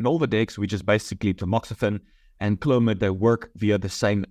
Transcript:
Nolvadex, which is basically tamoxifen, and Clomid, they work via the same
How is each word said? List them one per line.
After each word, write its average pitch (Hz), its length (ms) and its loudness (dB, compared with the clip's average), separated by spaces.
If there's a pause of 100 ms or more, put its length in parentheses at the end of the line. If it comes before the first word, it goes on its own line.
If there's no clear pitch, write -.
Nolvadex, 117 560 0
which 104 160 -2
is 95 100 -2
basically 104 520 0
tamoxifen, 104 640 -2 (400)
and 104 200 0
Clomid, 117 400 2
they 101 100 2
work 110 460 0
via 104 220 2
the 98 120 -6
same 104 400 0